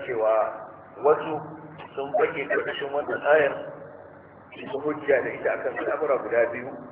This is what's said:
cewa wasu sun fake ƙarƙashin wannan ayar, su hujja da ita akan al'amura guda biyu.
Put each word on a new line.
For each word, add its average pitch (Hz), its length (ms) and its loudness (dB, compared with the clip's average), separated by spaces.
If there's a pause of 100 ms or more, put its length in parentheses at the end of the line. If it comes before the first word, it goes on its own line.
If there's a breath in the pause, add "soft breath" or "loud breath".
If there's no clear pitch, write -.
cewa 110 280 2 (720)
wasu 151 380 4 (540)
sun 139 180 -6
fake 143 340 2
ƙarƙashin 139 460 -2
wannan 147 320 -2
ayar, 143 280 6 (1160)
su 135 80 -2
hujja 147 440 2
da 117 60 -4
ita - 220 -2
akan 117 260 -4
al'amura 147 400 0
guda 113 340 2
biyu. 123 180 -8 (220)